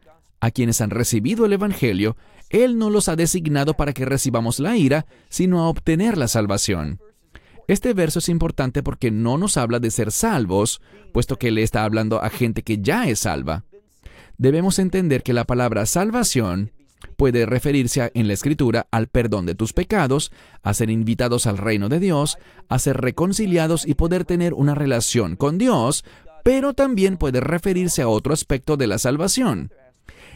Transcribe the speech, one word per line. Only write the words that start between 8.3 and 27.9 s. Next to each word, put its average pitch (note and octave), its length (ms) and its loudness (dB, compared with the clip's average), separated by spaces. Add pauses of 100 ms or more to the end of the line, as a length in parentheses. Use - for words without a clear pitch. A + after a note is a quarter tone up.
importante C#3+ 520 0
porque B2+ 280 -2
no A#2 260 0
nos G3 220 0
habla A#2+ 200 0
de A2+ 120 0
ser A2 200 -2
salvos, A2 720 0 (320)
puesto B2 240 0
que A#2+ 140 -2
le A2 120 2
está A2 220 0
hablando A2 380 0
a A2 80 -4
gente A#2 320 -2
que G#2+ 160 -2
ya E3+ 300 0
es G#2+ 100 -2
salva. D#2 480 -4 (720)
Debemos E3 400 2
entender F3+ 440 0
que B2 120 0
la A#2 100 0
palabra A#2+ 400 0
salvación C3 880 0 (460)
puede A#2+ 260 4
referirse B2+ 560 0
a, A#2+ 140 -2
en A2+ 120 2
la G#2 60 0
Escritura A#2 580 0
al A2+ 180 -2
perdón G#2+ 360 0
de E2+ 100 -2
tus A2+ 200 -4
pecados, D#3+ 580 0 (300)
a G#2 100 -2
ser A2 160 0
invitados A#2 580 0
al G2 120 0
reino G#2 320 -2
de E3 100 0
Dios, D3+ 380 0 (320)
a B2 80 0
ser C3 240 0
reconciliados E3+ 840 0
y C#3+ 80 0
poder F3 300 0
tener F3 300 0
una C#3+ 200 2
relación A#2 640 0
con D3 220 0
Dios, D#3 480 0 (380)
pero C4+ 280 2
también F#3+ 460 0
puede C3 220 0
referirse F3 600 -2